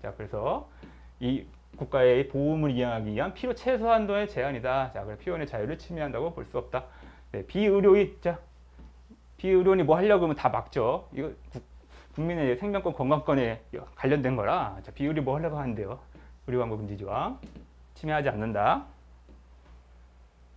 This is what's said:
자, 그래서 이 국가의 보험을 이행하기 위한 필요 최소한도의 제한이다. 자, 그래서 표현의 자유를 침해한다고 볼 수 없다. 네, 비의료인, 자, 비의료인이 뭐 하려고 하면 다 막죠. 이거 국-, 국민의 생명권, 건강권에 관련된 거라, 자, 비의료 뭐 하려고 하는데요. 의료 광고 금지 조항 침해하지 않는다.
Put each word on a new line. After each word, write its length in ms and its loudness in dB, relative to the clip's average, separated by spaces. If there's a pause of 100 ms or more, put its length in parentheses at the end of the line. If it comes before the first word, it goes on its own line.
자, 160 -10
그래서 520 -6 (500)
이 260 -2 (320)
국가의 520 4
보험을 420 0
이행하기 420 -2
위한 220 -2
필요 200 -4
최소한도의 720 0
제한이다. 640 -2
자, 120 -8
그래서 180 -10
표현의 240 -6
자유를 320 -6
침해한다고 560 -6
볼 100 -12
수 120 -10
없다. 280 -6 (480)
네, 140 -6
비의료인, 760 4
자, 180 -2 (1000)
비의료인이 440 6
뭐 140 6
하려고 280 4
하면 120 0
다 140 2
막죠. 600 -2
이거 200 -6 (180)
국-, 140 -12 (500)
국민의 440 0
생명권, 340 -2
건강권에 680 0 (340)
관련된 400 0
거라, 480 -2
자, 80 -16
비의료 300 -2
뭐 140 0
하려고 220 -4
하는데요. 400 -6 (480)
의료 140 0
광고 160 -2
금지 200 -8
조항 440 -6 (540)
침해하지 340 -2
않는다. 560 0 (1700)